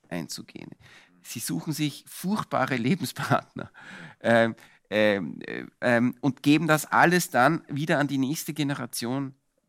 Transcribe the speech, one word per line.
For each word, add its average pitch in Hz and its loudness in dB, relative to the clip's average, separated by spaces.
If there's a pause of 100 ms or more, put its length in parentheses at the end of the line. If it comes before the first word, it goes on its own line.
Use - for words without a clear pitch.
einzugehen. - -12 (520)
Sie - -12
suchen 165 -4
sich 147 -6
furchtbare 131 -2
Lebenspartner, 131 -2 (500)
ähm, 113 4 (360)
ähm, 98 0
äh, 62 -10 (160)
ähm, 120 2
und 127 -2
geben 151 4
das 151 2
alles 165 4
dann 139 2
wieder 151 -2
an 143 2
die 139 -4
nächste 139 -4
Generation 135 -4 (340)